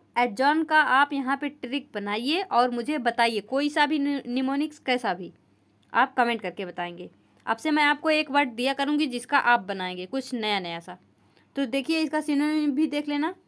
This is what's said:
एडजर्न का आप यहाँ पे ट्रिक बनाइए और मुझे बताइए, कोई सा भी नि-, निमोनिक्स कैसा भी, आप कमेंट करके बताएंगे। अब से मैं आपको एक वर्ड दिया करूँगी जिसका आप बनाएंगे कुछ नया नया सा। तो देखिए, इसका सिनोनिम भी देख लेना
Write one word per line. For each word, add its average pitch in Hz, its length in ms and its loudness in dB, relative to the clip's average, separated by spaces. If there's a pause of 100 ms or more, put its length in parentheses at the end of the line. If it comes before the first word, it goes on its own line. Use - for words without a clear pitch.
(180)
एडजर्न 262 460 4
का 311 180 4
आप 277 320 4
यहाँ 269 240 -2
पे 277 120 -6
ट्रिक 269 440 -8
बनाइए 226 480 -2
और 247 280 2
मुझे 240 280 -2
बताइए, 233 420 0
कोई 269 300 -2
सा 294 160 2
भी 294 140 0
नि-, 277 280 -2
निमोनिक्स 269 520 -2
कैसा 247 340 -2
भी, 175 200 -10 (600)
आप 262 220 2
कमेंट 233 260 0
करके 185 240 -8
बताएंगे। 175 440 -10 (360)
अब 226 120 -2
से 311 140 -2
मैं 302 120 4
आपको 294 260 2
एक 311 220 0
वर्ड 285 180 2
दिया 247 240 -2
करूँगी 285 340 0
जिसका 247 300 -2
आप 240 220 4
बनाएंगे 185 460 -6
कुछ 262 280 -6
नया 214 260 -2
नया 170 200 -6
सा। 180 180 -14 (580)
तो 277 100 0
देखिए, 269 340 -2
इसका 302 220 0
सिनोनिम 302 500 0
भी 302 160 0
देख 294 200 -4
लेना 294 280 -2 (120)